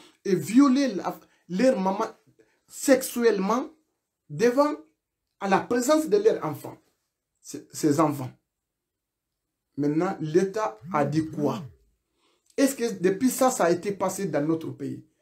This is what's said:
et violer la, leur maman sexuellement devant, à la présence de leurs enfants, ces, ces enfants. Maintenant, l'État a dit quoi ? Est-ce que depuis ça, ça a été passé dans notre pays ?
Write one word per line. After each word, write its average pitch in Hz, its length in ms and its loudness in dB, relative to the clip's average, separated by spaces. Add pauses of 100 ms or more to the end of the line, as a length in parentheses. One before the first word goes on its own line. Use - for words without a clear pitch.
(240)
et 190 100 0
violer 254 600 4
la, 175 240 -6 (300)
leur 214 300 2
maman 196 280 -2 (640)
sexuellement 233 1000 0 (600)
devant, 247 460 2 (640)
à 202 80 -6
la 196 120 2
présence 254 480 0
de 196 80 2
leurs 202 280 2
enfants, - 340 -10 (640)
ces, - 320 -16
ces 151 280 2
enfants. 135 300 -2 (1500)
Maintenant, 156 440 -2
l'État 190 580 -2 (140)
a 147 120 0
dit 156 220 -2
quoi ? 147 360 -4 (960)
Est-ce 269 180 2
que 226 260 -4
depuis 190 280 2
ça, 254 220 2
ça 214 140 0
a 170 60 4
été 175 220 -2
passé 196 340 -4
dans 147 200 -2
notre 160 240 -2
pays ? 131 340 -12 (180)